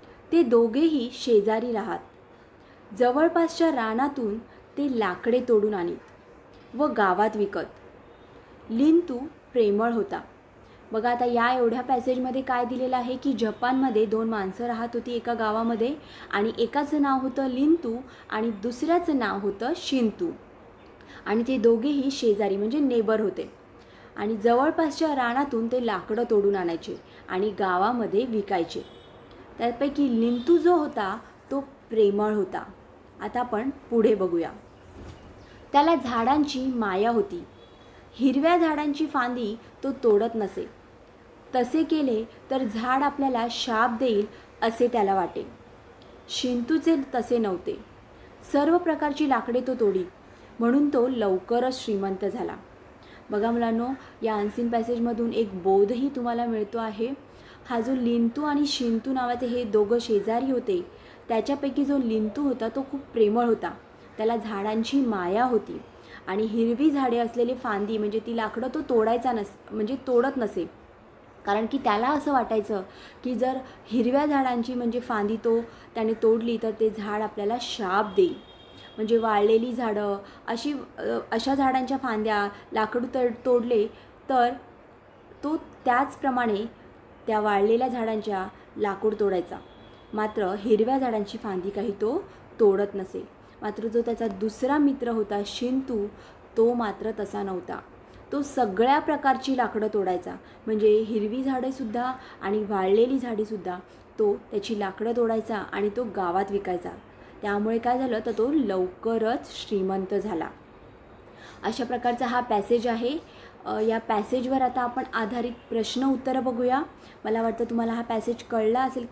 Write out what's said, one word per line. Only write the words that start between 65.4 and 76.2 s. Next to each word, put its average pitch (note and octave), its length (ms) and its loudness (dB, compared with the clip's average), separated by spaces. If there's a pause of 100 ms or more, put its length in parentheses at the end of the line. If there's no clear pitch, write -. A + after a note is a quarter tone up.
होती B3 360 0 (460)
आणि G3 160 -2
हिरवी A#3 480 2
झाडे C4 280 2
असलेली A#3+ 360 0
फांदी G#3+ 440 -2
म्हणजे G#3 200 -2
ती A3+ 180 -4
लाकडं A3+ 380 -4
तो D#4 60 -4
तोडायचा A#3+ 520 2
नस-, G3+ 420 -8
म्हणजे A3 220 -2 (100)
तोडत C4 300 2
नसे, G#3 340 -4 (760)
कारण G#3 200 0
की C4+ 120 -4
त्याला A#3 300 0
असं C#4+ 240 0
वाटायचं A3 500 0 (420)
की B3 100 -4
जर B3+ 220 0 (300)
हिरव्या B3 400 2
झाडांची B3+ 480 0
म्हणजे A#3+ 260 -2
फांदी A3 360 -2
तो A3+ 240 2 (340)
त्याने A3 180 0
तोडली A3+ 500 2